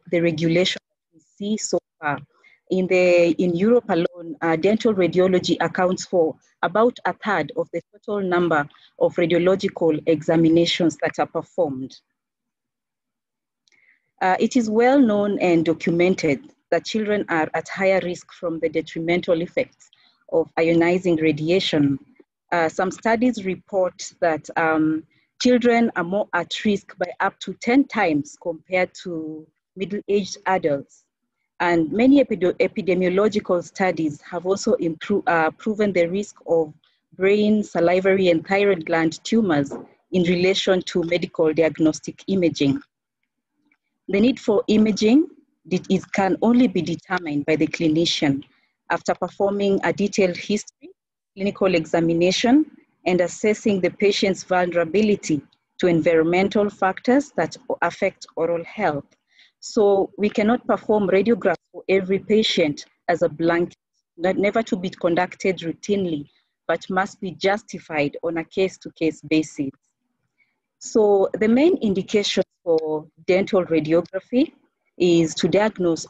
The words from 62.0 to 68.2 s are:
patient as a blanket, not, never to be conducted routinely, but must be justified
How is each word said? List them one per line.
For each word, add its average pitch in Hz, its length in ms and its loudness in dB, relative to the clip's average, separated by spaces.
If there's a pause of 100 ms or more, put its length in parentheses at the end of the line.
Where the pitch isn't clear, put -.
patient 190 680 0 (240)
as 170 140 0
a 170 40 0
blanket, 170 480 -2 (400)
not, 185 220 -2
never 202 260 0
to 226 140 -4
be 185 120 -6
conducted 180 680 -2
routinely, 165 720 -4 (360)
but 170 240 -4
must 190 300 -4
be 190 120 -8
justified 160 920 -4